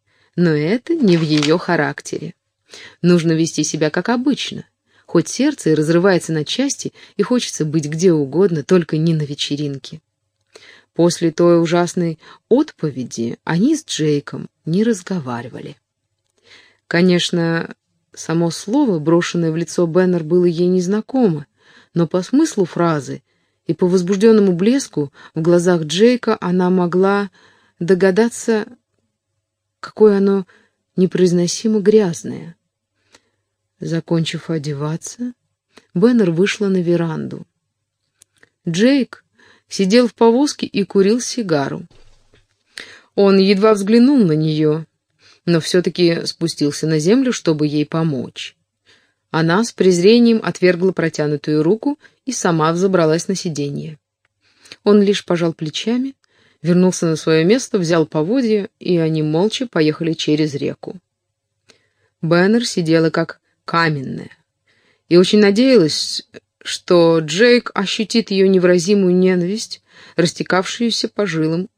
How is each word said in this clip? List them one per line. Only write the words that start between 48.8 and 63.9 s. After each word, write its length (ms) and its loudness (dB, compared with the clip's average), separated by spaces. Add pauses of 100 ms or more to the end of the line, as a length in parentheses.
Она 340 2
с 80 -10
презрением 680 4
отвергла 500 0
протянутую 720 -2
руку 360 0 (280)
и 60 -6
сама 400 0
взобралась 560 0
на 60 -2
сиденье. 640 -8 (880)
Он 160 6
лишь 240 0
пожал 300 -2
плечами, 600 -6 (460)
вернулся 460 2
на 100 0
свое 280 2
место, 340 0
взял 260 2
поводья, 640 -2 (100)
и 200 -2
они 240 0
молча 440 -2
поехали 460 -2
через 420 -2
реку. 440 -10 (1200)
Беннер 460 2
сидела 420 2
как 320 -4 (240)
каменная 640 -4 (800)